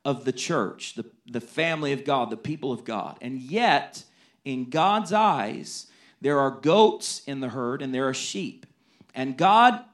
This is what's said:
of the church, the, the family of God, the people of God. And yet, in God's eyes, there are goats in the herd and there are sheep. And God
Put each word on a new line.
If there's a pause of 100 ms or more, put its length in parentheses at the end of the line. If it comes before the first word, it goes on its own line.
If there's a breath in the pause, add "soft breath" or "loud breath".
of
the
church,
the, (220)
the
family
of
God,
the
people
of
God.
And
yet, (400 soft breath)
in
God's
eyes, (360 soft breath)
there
are
goats
in
the
herd
and
there
are
sheep. (480 soft breath)
And
God